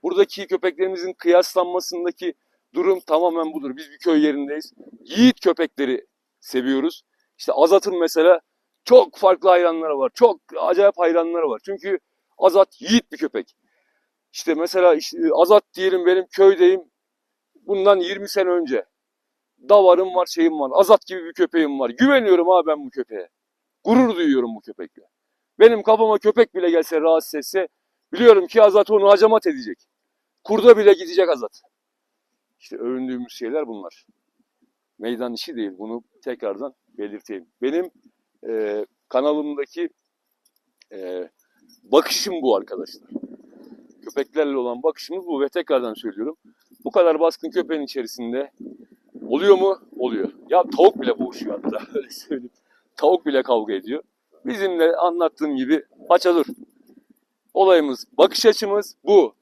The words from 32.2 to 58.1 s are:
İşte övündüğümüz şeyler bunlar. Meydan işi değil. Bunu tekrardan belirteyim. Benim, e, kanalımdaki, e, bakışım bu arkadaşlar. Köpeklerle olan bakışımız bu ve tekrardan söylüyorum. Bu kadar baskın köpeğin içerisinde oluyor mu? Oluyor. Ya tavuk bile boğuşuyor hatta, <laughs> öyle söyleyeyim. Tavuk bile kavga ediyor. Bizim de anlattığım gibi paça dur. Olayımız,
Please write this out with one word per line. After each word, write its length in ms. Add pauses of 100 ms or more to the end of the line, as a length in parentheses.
İşte 180
övündüğümüz 560
şeyler 340
bunlar. 380 (920)
Meydan 340
işi 220
değil. 220
Bunu 260 (200)
tekrardan 500 (240)
belirteyim. 480 (160)
Benim, 300 (580)
e, 360 (240)
kanalımdaki, 800 (1040)
e, 380 (540)
bakışım 580
bu 140
arkadaşlar. 540 (920)
Köpeklerle 560
olan 260
bakışımız 420
bu 160
ve 80
tekrardan 440
söylüyorum. 440 (480)
Bu 60
kadar 280
baskın 300
köpeğin 320
içerisinde 720 (760)
oluyor 300
mu? 220 (180)
Oluyor. 340 (180)
Ya 140 (140)
tavuk 240
bile 180
boğuşuyor 440
hatta, 160 (100)
<laughs> 60
öyle 140
söyleyeyim. 420 (500)
Tavuk 240
bile 180
kavga 300
ediyor. 300 (420)
Bizim 340
de 160
anlattığım 600
gibi 280 (240)
paça 280
dur. 100 (1080)
Olayımız, 540 (100)